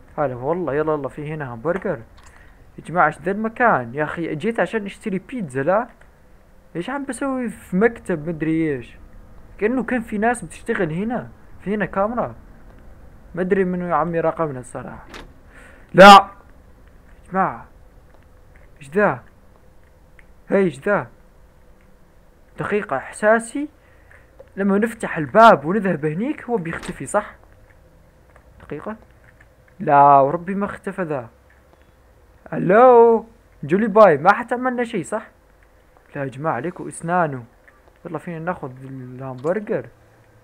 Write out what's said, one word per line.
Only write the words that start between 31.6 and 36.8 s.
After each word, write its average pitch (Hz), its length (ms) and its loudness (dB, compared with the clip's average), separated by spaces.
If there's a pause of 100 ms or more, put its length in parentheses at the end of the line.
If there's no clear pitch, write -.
الو 233 760 6 (360)
جولي 185 240 0
باي، 196 300 8
ما 165 160 4
حتعملنا 247 520 -4
شي، 226 180 -6
صح؟ 214 240 -8 (880)
لا 143 80 -8
يا 135 60 -6
جماعة 135 260 -4
عليكم 147 320 -8